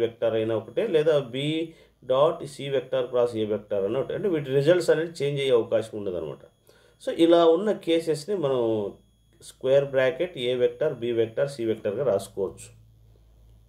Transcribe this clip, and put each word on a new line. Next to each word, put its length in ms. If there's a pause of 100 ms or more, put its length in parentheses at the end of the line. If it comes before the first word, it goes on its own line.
vector 280
అయినా 240
ఒకటే, 300
లేదా 320
B 180 (760)
dot 320
C 320
vector 260 (100)
cross 240
A 80 (100)
vector 300
అయినా 160
ఒకటే. 140
అంటే 140
వీటి 220
results 400
అనేది 200
change 300
అయ్యే 140
అవకాశం 440
ఉండదన్నమాట. 460 (600)
So 100
ఇలా 320
ఉన్న 260
కేసెస్ని 640
మనం 560 (500)
square 420
bracket 540
ఏ 160
vector, 400
బి 180
vector, 380
సి 140
వెక్టర్గా 400
రాసుకోవచ్చు. 640 (1000)